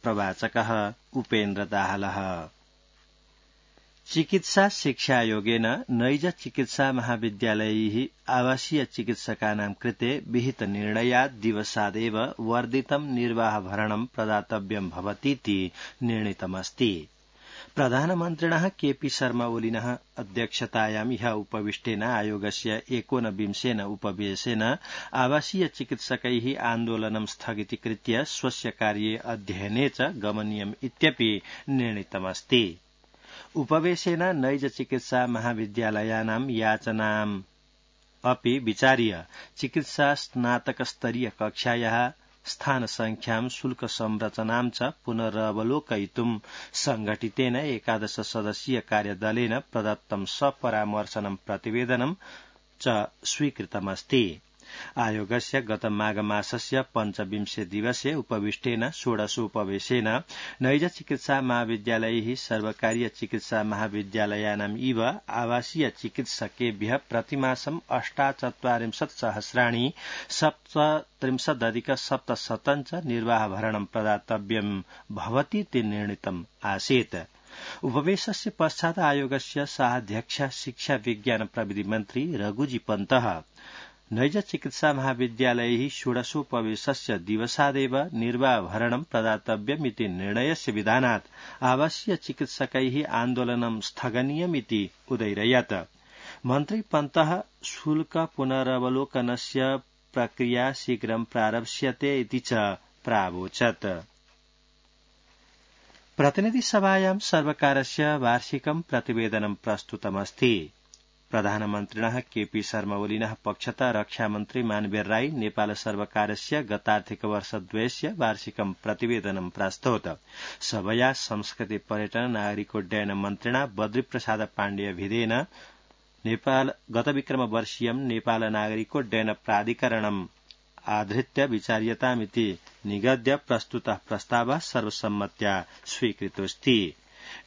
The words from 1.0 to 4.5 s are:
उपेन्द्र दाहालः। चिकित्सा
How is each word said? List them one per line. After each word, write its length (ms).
उपेन्द्र 480
दाहालः। 840
चिकित्सा 640